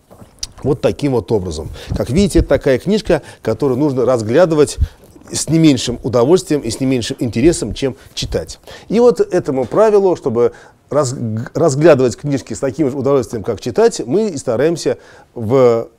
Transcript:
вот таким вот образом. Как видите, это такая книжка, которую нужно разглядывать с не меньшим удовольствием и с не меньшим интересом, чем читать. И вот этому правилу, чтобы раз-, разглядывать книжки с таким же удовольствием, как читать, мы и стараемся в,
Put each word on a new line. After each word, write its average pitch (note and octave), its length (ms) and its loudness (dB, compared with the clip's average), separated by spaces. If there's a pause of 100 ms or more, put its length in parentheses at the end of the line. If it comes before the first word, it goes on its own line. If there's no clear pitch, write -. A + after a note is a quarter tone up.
(640)
вот B2+ 180 -2
таким C3+ 340 -2
вот A#2 180 -2
образом. F2 380 -4 (260)
Как - 120 -4
видите, E3 300 0
это - 120 0
такая C3+ 280 2
книжка, F#3+ 440 -2 (200)
которую B2 380 -2
нужно C3+ 240 0
разглядывать C3 760 2 (540)
с - 160 -8
не D#3+ 100 2
меньшим C3 460 2
удовольствием C#3+ 560 2
и A2+ 100 -6
с - 80 -8
не C3+ 80 -2
меньшим C3 320 -2
интересом, B2+ 560 0
чем B2+ 220 -6 (180)
читать. - 460 -8 (260)
И G#3+ 140 0
вот A#3+ 180 4
этому D#3 460 0
правилу, G3 500 2
чтобы A#2 380 0 (360)
раз-, C3+ 280 -2 (360)
разглядывать C#3+ 640 4
книжки C#3 380 -6
с - 60 -10
таким C#3 320 -2
же - 40 -8
удовольствием, B2+ 460 -2
как G#2 180 -6
читать, - 460 0
мы G3+ 220 0
и E3+ 80 -8
стараемся C3 640 -2 (360)
в, A#2+ 540 2 (100)